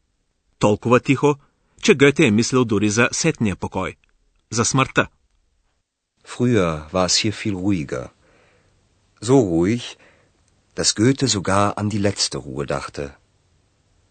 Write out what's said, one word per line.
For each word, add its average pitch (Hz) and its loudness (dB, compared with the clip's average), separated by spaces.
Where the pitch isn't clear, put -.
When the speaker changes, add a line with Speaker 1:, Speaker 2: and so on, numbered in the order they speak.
Speaker 1:
Толкова 113 2
тихо, 143 0
че 208 4
Гьоте 139 4
е 110 4
мислил 117 2
дори 107 0
за 113 2
сетния 110 -2
покой, 92 -8
за 113 0
смъртта. - 0
Speaker 2:
Früher 110 2
war 92 2
es - 0
hier 107 -4
viel 98 -4
ruhiger. 76 -2
So 135 6
ruhig, 95 0
dass 87 -2
Goethe 135 2
sogar 98 0
an 104 -2
die 104 -2
letzte - -4
Ruhe 69 -8
dachte, - -10